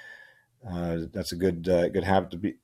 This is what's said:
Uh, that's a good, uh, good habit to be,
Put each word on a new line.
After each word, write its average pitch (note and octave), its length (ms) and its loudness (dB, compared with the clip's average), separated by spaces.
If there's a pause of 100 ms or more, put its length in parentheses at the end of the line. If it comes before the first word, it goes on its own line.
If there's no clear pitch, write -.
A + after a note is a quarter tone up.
(680)
Uh, E2+ 340 -4 (120)
that's F#2+ 180 -6
a F2+ 40 -6
good, F2 340 0
uh, F2 200 4
good F#2 140 0
habit F#2 280 2
to F2 60 -10
be, G2 260 -4